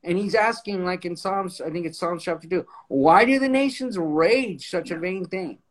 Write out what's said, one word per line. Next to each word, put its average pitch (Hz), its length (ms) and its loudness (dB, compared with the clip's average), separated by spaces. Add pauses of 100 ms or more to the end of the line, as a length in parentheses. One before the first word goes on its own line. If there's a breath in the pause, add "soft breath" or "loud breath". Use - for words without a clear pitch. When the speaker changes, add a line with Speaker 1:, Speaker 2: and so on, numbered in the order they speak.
Speaker 1:
And 175 140 -2
he's 202 180 -2
asking, 208 520 0
like 180 180 -4
in 175 100 -6
Psalms, 190 460 -6
I 160 80 -6
think 170 160 -6
it's 160 140 -8
Psalms 170 260 -4
chapter 165 240 -6
two, 175 180 -2 (220 loud breath)
"Why 156 380 6
do 269 120 4
the 262 120 2
nations 262 480 0
rage 165 720 2
such 165 200 -4
a 175 40 -4
Speaker 2:
Yeah. 160 60 -10
Speaker 1:
vain 185 260 -6
thing?" 180 320 -8 (120)